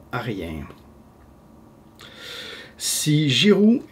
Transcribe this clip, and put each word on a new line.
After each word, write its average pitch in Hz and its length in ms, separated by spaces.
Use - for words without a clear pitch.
aryens. 92 540
Si 151 520
Giroux 202 520